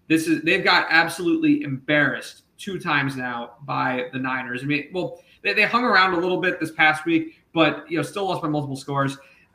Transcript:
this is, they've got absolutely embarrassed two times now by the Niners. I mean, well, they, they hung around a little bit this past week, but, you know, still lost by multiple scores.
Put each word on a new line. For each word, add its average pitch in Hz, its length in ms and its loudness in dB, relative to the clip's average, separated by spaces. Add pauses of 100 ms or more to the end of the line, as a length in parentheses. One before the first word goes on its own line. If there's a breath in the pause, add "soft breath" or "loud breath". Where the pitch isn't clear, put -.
this 160 180 2
is, 156 180 0
they've 175 200 2
got 175 260 4
absolutely 160 760 2
embarrassed 139 800 -2 (140)
two 185 220 -8
times 139 380 -2
now 120 380 -8 (100)
by 131 480 -2
the 131 60 -6
Niners. 127 440 -6
I 139 40 -6
mean, 147 260 -2
well, 175 280 -6 (220 loud breath)
they, 202 100 0
they 208 100 4
hung 226 200 2
around 190 300 4
a 170 60 0
little 185 200 0
bit 170 220 0
this 151 100 -4
past 156 340 2
week, 160 380 0 (100)
but, 151 380 2
you 165 60 -2
know, 147 60 0
still 196 260 -4
lost 160 120 -4
by 160 60 -4
multiple 139 300 -2
scores. 135 400 -2 (380 soft breath)